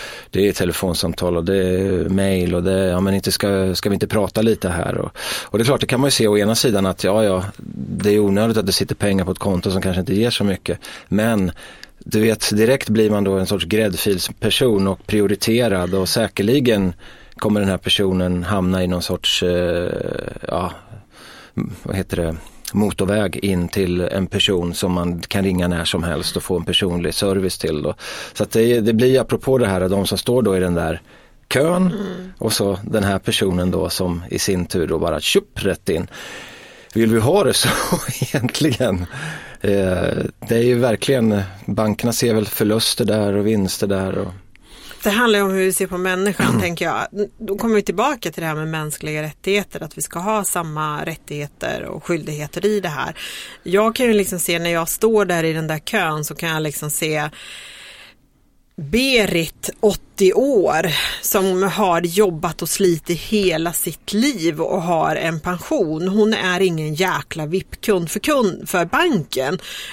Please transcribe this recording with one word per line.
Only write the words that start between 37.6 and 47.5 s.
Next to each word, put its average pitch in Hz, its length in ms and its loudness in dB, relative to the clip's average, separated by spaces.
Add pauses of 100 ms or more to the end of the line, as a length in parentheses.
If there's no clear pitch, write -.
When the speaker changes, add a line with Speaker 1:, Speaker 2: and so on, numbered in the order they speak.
Speaker 1:
<laughs> - 240 -6
egentligen? 120 840 0 (540)
Eh, 92 480 2 (400)
det 117 80 2
är 117 60 4
ju 123 160 4
verkligen, 113 640 2 (240)
bankerna 107 460 0
ser 117 220 2
väl 107 120 2
förluster 113 580 0
där 104 320 2
och 101 100 2
vinster 104 400 0
där 95 320 -2
och 95 140 -6 (720)
Speaker 2:
Det 220 80 0
handlar 220 280 2
ju 202 60 2
om 190 60 0
hur 190 140 0
vi 190 80 2
ser 190 140 -2
på 180 120 -6
människan, 185 500 0
Speaker 1:
Mm. 117 120 2
Speaker 2:
tänker 175 240 -2
jag. 123 220 -2 (320)
Då 196 200 -6